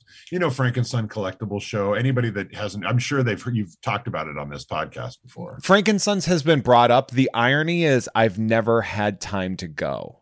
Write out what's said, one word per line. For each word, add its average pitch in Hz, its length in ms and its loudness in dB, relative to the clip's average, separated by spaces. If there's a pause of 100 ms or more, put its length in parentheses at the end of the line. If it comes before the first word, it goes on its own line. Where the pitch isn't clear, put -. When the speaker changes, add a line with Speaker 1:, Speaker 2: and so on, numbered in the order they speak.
(320)
Speaker 1:
you 180 80 -2
know, 175 100 2
Frank 127 280 0
and 120 100 0
Son 113 200 -2
collectible 101 540 -6
show. 101 320 -2
Anybody 120 380 0
that 98 240 -8
hasn't, 101 300 -8
I'm 110 120 2
sure 135 260 0
they've 107 180 0
heard, 120 140 -4
you've 101 260 -4
talked 104 260 -4
about 80 200 -6
it 73 100 -10
on 73 120 -8
this 71 160 -14
podcast 78 580 -8
before. - 380 -16
Speaker 2:
Frank 196 260 4
and 208 140 2
Sons 202 240 0
has 170 180 0
been 151 180 4
brought 120 300 6
up. 127 200 2
The 127 220 2
irony 151 520 2
is 131 300 2
I've 110 240 2
never 113 420 2
had 104 400 -2
time 95 360 -4
to 90 100 -10
go. 69 540 -6